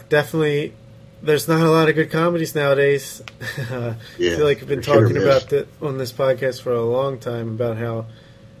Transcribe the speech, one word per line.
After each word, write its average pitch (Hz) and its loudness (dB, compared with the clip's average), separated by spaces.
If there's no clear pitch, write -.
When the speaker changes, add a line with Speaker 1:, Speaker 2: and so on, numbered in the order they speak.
Speaker 1:
definitely, 147 0
there's 147 0
not 160 2
a 160 4
lot 160 4
of 151 2
good 156 0
comedies 165 -2
nowadays. 139 0
<laughs> 123 -10
Uh, 120 -6
Speaker 2:
Yeah, 175 0
Speaker 1:
I - -2
feel 151 0
like 143 0
I've 135 -16
been 139 -4
Speaker 2:
they're 143 0
hit 135 6
or 107 4
Speaker 1:
talking - 0
Speaker 2:
miss. 139 0
Speaker 1:
about 135 2
it 139 8
on 139 -4
this 131 -6
podcast 131 0
for 123 -4
a 117 0
long 127 -2
time, 117 -8
about 113 -4
how 113 -6